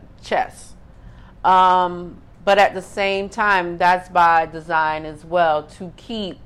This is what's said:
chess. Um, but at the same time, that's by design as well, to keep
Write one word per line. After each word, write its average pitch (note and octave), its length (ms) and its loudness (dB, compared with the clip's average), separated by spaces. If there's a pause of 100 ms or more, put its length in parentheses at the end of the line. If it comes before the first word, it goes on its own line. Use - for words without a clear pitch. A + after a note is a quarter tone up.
(220)
chess. - 540 -8 (680)
Um, F3+ 800 2 (240)
but G3 140 4
at G3 160 4
the F#3+ 60 -8
same G3 460 -4
time, F#3+ 520 -2
that's F3+ 300 2
by E3+ 360 2
design D#3 600 -4
as D#3 200 -16
well, D#3+ 380 0
to F3 340 -16
keep G#3 480 -12